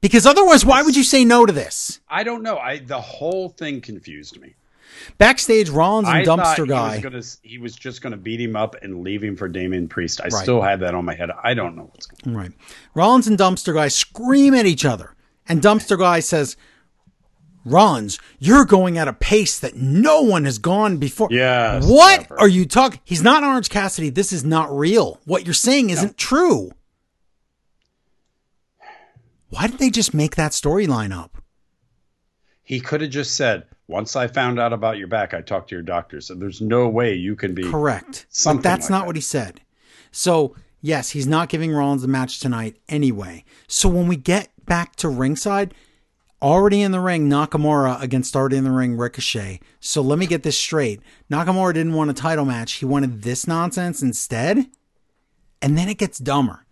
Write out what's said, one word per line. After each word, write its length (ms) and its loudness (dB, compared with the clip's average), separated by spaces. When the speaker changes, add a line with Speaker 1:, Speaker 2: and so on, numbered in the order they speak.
Speaker 1:
Because 260 6
otherwise, 380 8
why 180 4
would 140 4
you 80 4
say 200 4
no 220 8
to 60 2
this? 560 -8
Speaker 2:
I 160 -4
don't 180 -8
know. 160 -6
I, 200 -8
the 220 -10
whole 500 -8
thing 300 -10
confused 600 -20
me. 140 -20
Speaker 1:
Backstage, 520 4
Rollins 380 2
and 100 2
Speaker 2:
I 60 2
thought 160 4
Speaker 1:
Dumpster 240 2
Speaker 2:
he 40 -6
Speaker 1:
Guy. 280 -2
Speaker 2:
was 40 -8
gonna, 220 -12
he 160 -20
was 160 -14
just 260 -16
gonna 180 -12
beat 220 -8
him 140 -4
up 280 -4
and 200 -12
leave 220 -6
him 120 -6
for 120 -8
Damian 400 -4
Priest. 320 -6
I 40 -12
Speaker 1:
Right. 80 -4
Speaker 2:
still 200 2
had 180 0
that 140 -4
on 100 -4
my 100 -6
head. 160 -8
I 120 0
don't 200 -6
know 160 -20
what's 160 -20
going 300 -10
on. 60 -8
Speaker 1:
Right. 100 -14
Rollins 320 4
and 120 2
Dumpster 360 0
Guy 140 0
scream 680 2
at 120 4
each 180 0
other. 300 -4
And 140 2
Dumpster 360 4
Guy 220 4
says, 360 -2
"Rollins, 540 2
you're 280 6
going 320 4
at 100 -2
a 60 -6
pace 440 0
that 160 -10
no 460 4
one 240 2
has 140 -2
gone 400 0
before." 320 -2
Speaker 2:
Yes, 560 2
Speaker 1:
What 420 8
Speaker 2:
clever. 120 -4
Speaker 1:
are 80 8
you 180 4
talking? 380 2
He's 180 -4
not 200 6
Orange 280 0
Cassidy. 400 -4
This 220 -2
is 120 -6
not 300 0
real. 500 0
What 220 -2
you're 80 -4
saying 360 2
isn't 180 -2
Speaker 2:
No. 80 -10
Speaker 1:
true. 540 0
Why 160 -6
did 120 -6
they 120 2
just 240 -4
make 220 -2
that 160 -2
storyline 600 -2
up? 240 -14
Speaker 2:
He 180 -8
could 220 -6
have 80 -10
just 260 -6
said, 300 -2
"Once 300 -8
I 100 -2
found 320 -4
out 140 -2
about 260 -4
your 80 -12
back, 280 -4
I 80 -8
talked 260 -8
to 80 -12
your 60 -12
doctor." 380 -8
So 140 -18
there's 260 -14
no 280 0
way 260 -2
you 220 -6
can 180 -8
be 80 -8
Speaker 1:
Correct. 680 -6
Speaker 2:
something 320 -2
Speaker 1:
But 60 0
that's 180 -2
Speaker 2:
like 40 -6
Speaker 1:
not 100 0
Speaker 2:
that. 60 -8
Speaker 1:
what 100 -8
he 60 -8
said. 380 -8
So, 460 0
yes, 300 -4
he's 160 -6
not 240 0
giving 200 -4
Rollins 320 -2
the 60 -4
match 320 -4
tonight 480 -6
anyway. 560 -4
So 200 0
when 200 0
we 80 -2
get 340 -2
back 300 -4
to 120 -4
ringside, 640 -4
already 400 4
in 80 0
the 100 -2
ring, 300 0
Nakamura 720 0
against 320 -4
already 220 0
in 80 0
the 80 -2
ring, 240 -2
Ricochet. 640 -8
So 240 -6
let 160 0
me 80 -2
get 160 -2
this 160 -2
straight. 420 -4
Nakamura 440 -2
didn't 180 -2
want 180 0
a 40 -4
title 320 -4
match. 260 -6
He 140 -8
wanted 360 -2
this 240 -6
nonsense 560 -4
instead. 640 -2
And 160 0
then 100 -2
it 100 -8
gets 200 -6
dumber. 540 -4